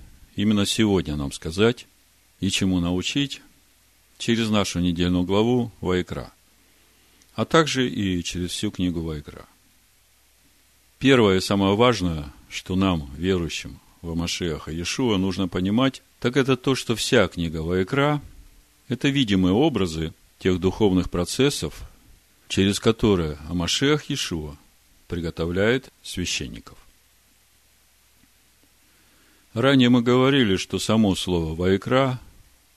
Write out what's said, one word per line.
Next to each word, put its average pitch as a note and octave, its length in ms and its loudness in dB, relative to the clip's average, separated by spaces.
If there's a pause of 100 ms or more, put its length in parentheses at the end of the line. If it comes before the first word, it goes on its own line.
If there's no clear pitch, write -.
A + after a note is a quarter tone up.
(360)
именно G#2 300 2
сегодня F#2+ 500 0
нам C#2 160 -6
сказать G2 560 0 (520)
и G2 100 0
чему F#2 300 0
научить F#2 600 -2 (760)
через A2+ 320 0
нашу G2+ 300 0
недельную F2+ 440 0
главу A2+ 480 0 (100)
Ваикра, F2+ 500 -4 (1000)
а A2 120 -4
также C3 440 2
и F#2 340 -2
через F2 280 -6
всю G#2 200 -6
книгу F2 300 -2
Ваикра. D#2 440 -10 (1500)
Первое A#2 380 6
и F#2 40 0
самое G2 340 2
важное, F2+ 580 0 (160)
что - 260 -6
нам, F2 400 0
верующим E2+ 640 -4 (220)
в E2 140 -8
Машиаха E2 560 -6
Иешуа, G2 460 -2
нужно F#2 300 -2
понимать, G#2 540 0 (180)
так B2 160 -2
это C3 220 2
то, C3+ 180 0
что - 200 -4
вся G#2 340 2
книга E2 320 -4
Ваикра — C3 600 0 (680)
это B2+ 180 -2
видимые G2+ 460 2
образы F#2+ 600 0 (260)
тех F#2 200 0
духовных F#2 500 2
процессов, F2 720 -2 (680)
через G2 300 2
которые F#2 580 0 (100)
Амашиах F2+ 600 -2
Иешуа D#2 480 -8 (500)
приготовляет F2 840 -2 (120)
священников. - 720 -8 (2750)
Ранее B2+ 360 4
мы B2 120 6
говорили, B2 560 4
что - 220 -4
само G#2+ 360 2
слово E2 400 -2
«ваикра» A#2+ 640 0 (580)